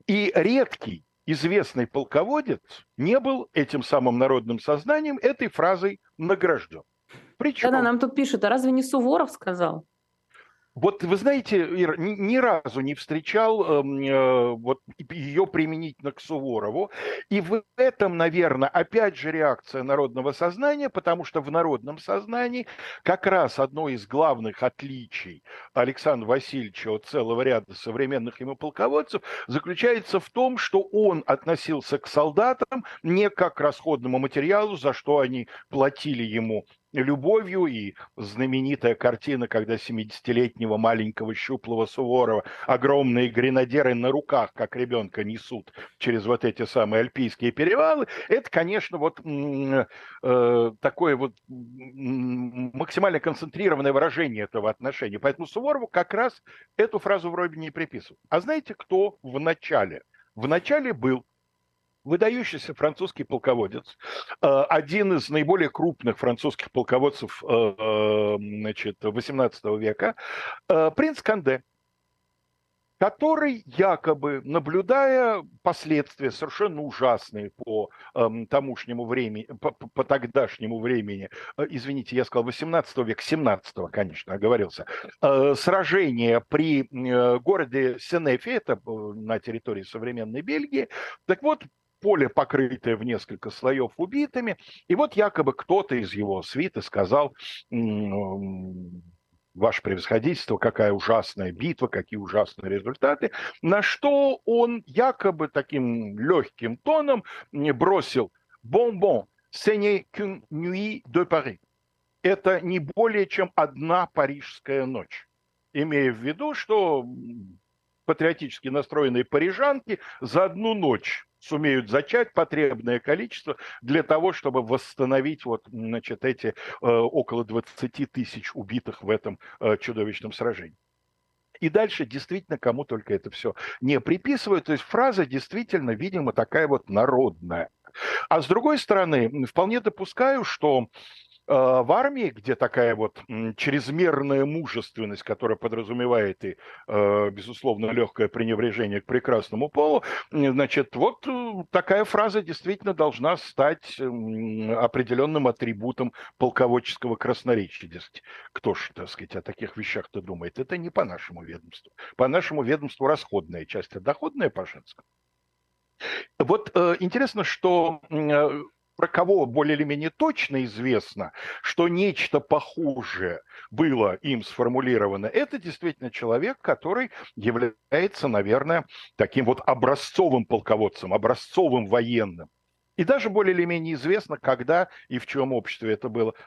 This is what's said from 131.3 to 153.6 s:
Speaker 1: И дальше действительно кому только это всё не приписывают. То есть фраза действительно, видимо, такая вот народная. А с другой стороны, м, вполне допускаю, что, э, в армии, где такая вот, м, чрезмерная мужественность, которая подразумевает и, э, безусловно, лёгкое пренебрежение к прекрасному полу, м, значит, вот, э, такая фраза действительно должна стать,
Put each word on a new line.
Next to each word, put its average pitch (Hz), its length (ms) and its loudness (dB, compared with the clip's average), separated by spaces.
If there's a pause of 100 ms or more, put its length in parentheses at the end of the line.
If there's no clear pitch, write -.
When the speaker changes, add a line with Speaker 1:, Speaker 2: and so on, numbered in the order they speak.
Speaker 1:
И 160 80 0
дальше 208 360 0
действительно 143 540 -8
кому 127 260 -2
только 110 300 -6
это 98 160 -6
всё - 240 -8 (260)
не 135 200 4
приписывают. 196 640 0
То 156 80 0
есть 143 120 -2
фраза 220 400 2
действительно, 135 640 -4
видимо, 143 420 -4
такая 156 340 2
вот 139 220 0
народная. 98 800 2 (600)
А 160 120 4
с 127 60 -4
другой 240 320 2
стороны, 160 540 4
м, 139 120 -2
вполне 208 360 0
допускаю, 240 640 0
что, 135 420 0 (600)
э, - 60 2
в 131 400 6
армии, 254 380 2
где 110 240 -4
такая 117 400 2
вот, 107 340 -4
м, 113 260 -6
чрезмерная 139 920 0
мужественность, 113 800 -6
которая 110 340 -2
подразумевает 113 880 0
и, 92 120 -8 (300)
э, 104 440 4
безусловно, 110 600 -4
лёгкое 113 380 0
пренебрежение 113 720 -2
к - 60 -14
прекрасному 120 640 0
полу, 147 340 2 (300)
м, 139 200 2
значит, 135 420 0
вот, 214 320 -2
э, 247 260 -6 (180)
такая 196 340 2
фраза 208 380 0
действительно 185 520 -6
должна 151 420 2
стать, - 640 -2